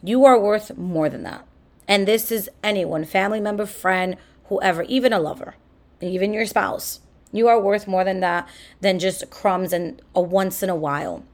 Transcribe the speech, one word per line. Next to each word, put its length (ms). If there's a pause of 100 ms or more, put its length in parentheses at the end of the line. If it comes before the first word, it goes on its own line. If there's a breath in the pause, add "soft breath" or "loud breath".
You 220
are 140
worth 360
more 320
than 160
that. 220 (420)
And 200
this 240
is 180 (140)
anyone, 420
family 340
member, 280
friend, 500 (280 soft breath)
whoever, 380
even 300
a 60
lover, 360 (440)
even 340
your 140
spouse. 540 (300)
You 160
are 120
worth 280
more 160
than 180
that, 260 (320 loud breath)
than 180
just 320
crumbs 420
and 300 (140)
a 60
once 420
in 60
a 60
while. 480 (100)